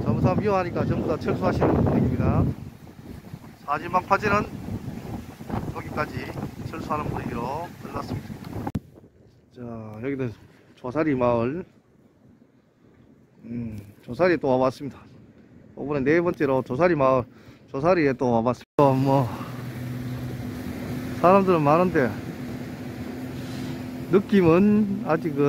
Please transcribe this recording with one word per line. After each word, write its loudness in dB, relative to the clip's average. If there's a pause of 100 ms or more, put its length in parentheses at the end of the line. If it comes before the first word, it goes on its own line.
점점 2
위험하니까 0
전부 0
다 0
철수하시는 2 (100)
분위기입니다. 2 (1200)
사진방 -2
파제는 2 (1300)
여기까지 -6 (540)
철수하는 -6
분위기로 -6 (160)
끝났습니다. -10 (1300)
자, -16 (400)
여기는 -6 (420)
조사리 -2
마을. 0 (1800)
음, -8 (260)
조사리에 2
또 -2
와봤습니다. 0 (760)
이번에 -4
네 4
번째로 0
조사리 2
마을, 4 (480)
조사리에 2
또 0
와봤습니다. 2 (120)
어, 8
뭐, 4 (1900)
사람들은 6
많은데, 4 (2000)
느낌은 6
아직은 0